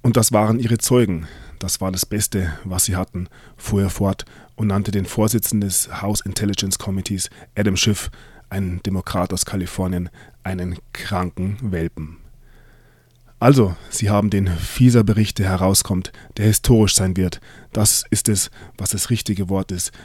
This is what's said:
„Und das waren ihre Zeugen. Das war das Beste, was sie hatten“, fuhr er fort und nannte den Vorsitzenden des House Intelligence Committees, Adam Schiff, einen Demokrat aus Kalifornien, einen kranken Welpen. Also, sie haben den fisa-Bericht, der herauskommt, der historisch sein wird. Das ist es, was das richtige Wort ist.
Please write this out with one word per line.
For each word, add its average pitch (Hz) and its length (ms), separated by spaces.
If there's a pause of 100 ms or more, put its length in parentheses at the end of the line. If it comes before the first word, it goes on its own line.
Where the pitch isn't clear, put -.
„Und 120 160
das 113 120
waren 110 300
ihre 113 160
Zeugen. 98 500 (320)
Das - 220
war 95 100
das 92 140
Beste, 98 480 (120)
was 90 200
sie 87 120
hatten“, 90 340 (260)
fuhr - 240
er 92 100
fort 98 360 (300)
und 110 100
nannte 98 240
den 95 160
Vorsitzenden 107 600
des - 360
House 101 180
Intelligence 98 580
Committees, 95 520 (240)
Adam 101 240
Schiff, - 320 (400)
einen 92 320
Demokrat 95 500
aus 90 140
Kalifornien, 90 640 (320)
einen 90 340 (160)
kranken 92 680
Welpen. 82 560 (1200)
Also, 120 360 (140)
sie - 180
haben 104 220
den 98 160
fisa-Bericht, 107 920
der 92 120
herauskommt, 92 600 (260)
der 104 80
historisch 107 480
sein 92 200
wird. 92 280 (320)
Das - 340
ist - 220
es, 98 200 (280)
was 95 120
das - 200
richtige 101 400
Wort 95 200
ist. 90 220 (120)